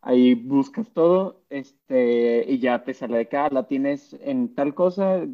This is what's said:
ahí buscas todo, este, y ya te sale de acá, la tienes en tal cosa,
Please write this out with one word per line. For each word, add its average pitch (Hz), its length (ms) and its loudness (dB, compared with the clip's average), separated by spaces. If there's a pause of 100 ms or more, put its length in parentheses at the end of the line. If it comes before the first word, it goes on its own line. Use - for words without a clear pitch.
ahí 127 320 4
buscas 131 580 -2
todo, 180 580 0
este, 120 960 0
y 131 140 -2
ya 123 240 0
te 131 100 -8
sale 120 240 -6
de 117 60 0
acá, 143 260 -2
la 131 180 -2
tienes 139 540 -4
en 123 340 -4
tal 143 200 -2
cosa, 185 580 0